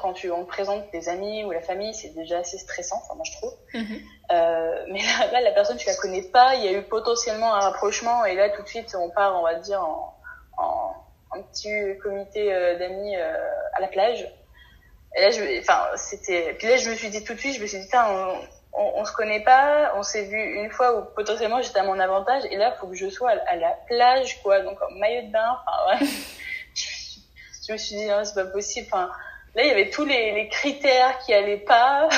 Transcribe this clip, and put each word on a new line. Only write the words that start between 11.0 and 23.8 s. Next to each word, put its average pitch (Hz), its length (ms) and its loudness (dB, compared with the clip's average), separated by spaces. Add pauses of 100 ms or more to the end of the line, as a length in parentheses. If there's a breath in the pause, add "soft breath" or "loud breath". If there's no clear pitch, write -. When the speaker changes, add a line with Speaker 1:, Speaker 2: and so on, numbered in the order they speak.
Speaker 1:
en 190 140 -10
petit - 260 -12 (320)
comité, 196 500 -2
euh, 175 260 2
d'amis, 190 380 -6
euh, 160 200 -2 (360)
à - 80 0
la 190 80 -2
plage. 208 400 0 (840 soft breath)
Et 175 60 0
là, 196 100 8
je, 208 300 -2
enfin, 185 220 4 (140)
c'était, 180 580 -4
puis 214 140 -6
là, 254 100 6
je 226 100 -2
me 226 60 -4
suis 220 160 -8
dit 208 120 -8
tout 233 120 -10
de 208 40 -14
suite, 269 180 -4
je 220 40 -8
me 208 60 -6
suis 196 140 -8
dit, 190 40 -14
putain, 240 240 4
on... - 720 -4
on, 202 120 0 (100)
on - 20 -2
se 208 80 -8
connaît 214 320 -2
pas, 285 520 6
on 208 60 -2
s'est 214 220 -4
vu 202 160 -6
une 208 300 -6
fois 247 280 2
où 196 60 -6 (100)
potentiellement 220 460 -2
j'étais 208 200 -2
à - 20 2
mon 196 180 0
avantage, 196 500 2
et 190 60 -6
là, 214 240 2
faut 202 60 -10
que 185 80 -10
je 190 160 -6
sois 247 220 0
à, 185 200 0
à 175 40 0
la 170 160 0 (160)